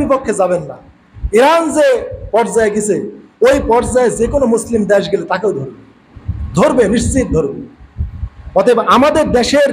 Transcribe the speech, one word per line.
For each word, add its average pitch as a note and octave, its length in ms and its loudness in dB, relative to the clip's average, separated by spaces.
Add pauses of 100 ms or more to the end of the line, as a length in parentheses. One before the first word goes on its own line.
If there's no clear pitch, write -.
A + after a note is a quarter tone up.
বিপক্ষে C4+ 400 0
যাবেন F3 280 0
না। - 80 -14 (600)
ইরান D#4+ 260 4 (120)
যে D4 120 4 (480)
পর্যায়ে G#3+ 400 0
গেছে, G#3 200 -2 (520)
ওই C#4 100 6 (140)
পর্যায়ে A#3 380 2 (100)
যে A#3 140 0
কোনো C#4 200 2
মুসলিম A3+ 280 -2 (100)
দেশ G3 200 4
গেলে E3+ 200 -2
তাকেও F#3 260 -2
ধরবে, C3 220 -12 (800)
ধরবে, B3+ 260 4 (100)
নিশ্চিত A#3 420 -2
ধরবে। A3 260 -4 (1000)
অতএব G3 200 2 (160)
আমাদের D4 300 2 (140)
দেশের C#4 340 2